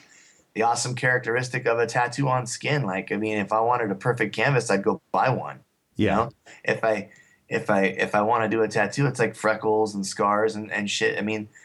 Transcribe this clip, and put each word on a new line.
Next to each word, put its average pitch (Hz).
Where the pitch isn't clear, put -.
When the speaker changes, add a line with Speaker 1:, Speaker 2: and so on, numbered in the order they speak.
Speaker 1:
the 107
awesome 120
characteristic 123
of 117
a 117
tattoo 123
on 127
skin. 139
Like, 95
I 101
mean, 107
if 98
I 113
wanted 117
a 95
perfect 113
canvas, 123
I'd 98
go 101
buy 107
one. 73
You 107
Speaker 2:
Yeah. 87
Speaker 1:
know? 117
If -
I, 107
if 113
I, 98
if 95
I 104
wanna 113
do 110
a 107
tattoo, 110
it's, -
like, 110
freckles 107
and 98
scars 104
and, 107
and 101
shit. 110
I 101
mean, 107